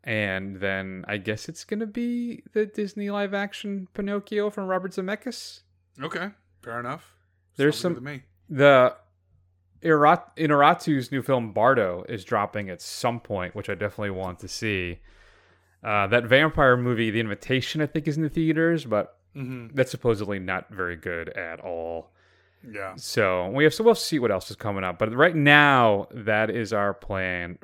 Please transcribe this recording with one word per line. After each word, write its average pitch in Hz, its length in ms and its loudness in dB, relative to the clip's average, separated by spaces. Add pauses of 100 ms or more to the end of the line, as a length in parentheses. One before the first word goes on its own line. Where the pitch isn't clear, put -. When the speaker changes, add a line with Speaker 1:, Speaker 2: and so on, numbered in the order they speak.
Speaker 1:
And 98 580 -4
then 95 460 -4
I 104 120 -6
guess 107 300 -8
it's - 160 -16
gonna 220 220 -6
be 240 560 -6 (100)
the 214 140 0
Disney 202 440 -8
live 202 240 -4
action 196 600 -6
Pinocchio 202 560 -4
from 202 160 -8
Robert 185 260 -2
Zemeckis. 208 680 -8 (420)
Speaker 2:
Okay, 170 280 -8 (320)
fair 117 180 -8
enough. 127 340 -10 (420)
Speaker 1:
There's 147 200 4
Speaker 2:
Sounds - 60 -8
Speaker 1:
some, 175 120 -2
Speaker 2:
good 120 60 -10
to 123 60 -14
me. 143 160 -12 (260)
Speaker 1:
the 135 480 6 (880)
Irat-, 156 540 4
Inarritu's 147 760 4
new 131 100 -2
film 117 300 0
Bardo 107 560 2
is 98 160 -8
dropping 104 460 -4
at 87 100 -12
some 120 400 -4
point, 92 340 -6
which 101 140 -10
I 101 60 -4
definitely 101 360 -6
want 92 300 -8
to 95 80 -14
see. 92 520 -4 (840)
Uh, 104 260 2
that 117 160 4
vampire 135 520 6
movie, 117 340 0
The 110 100 0
Invitation, 123 600 -4
I 147 60 0
think 151 220 -4
is 147 80 -2
in 160 60 -2
the 151 60 0
theaters, 160 560 0
but 104 320 -2 (200)
Speaker 2:
Mm-hmm. 127 400 -10
Speaker 1:
that's 131 160 2
supposedly 101 480 -2
not 92 300 -6
very 90 260 -6
good 82 320 -8
at 82 320 -10
all. 85 500 -8 (580)
Speaker 2:
Yeah. 98 280 -10
Speaker 1:
So 92 540 -2
we 135 120 0
have, 151 100 6
so 220 120 -4
we'll 226 100 8
see - 240 -2
what 117 140 0
else 92 180 -4
is 98 60 -12
coming 98 260 -4
up. 90 160 -4
But 110 160 -2
right 160 220 4
now, 143 760 6
that 107 400 0
is 104 220 -4
our 101 200 0
plan 90 720 -6